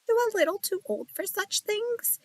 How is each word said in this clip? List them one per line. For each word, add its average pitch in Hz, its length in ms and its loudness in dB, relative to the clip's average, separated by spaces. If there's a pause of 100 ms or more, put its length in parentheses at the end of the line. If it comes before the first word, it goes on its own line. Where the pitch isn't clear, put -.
you 453 80 6
a 466 220 4
little 339 220 4
too 370 260 -4
old 226 260 -4
for - 140 -6
such 403 360 -4
things? 466 640 -2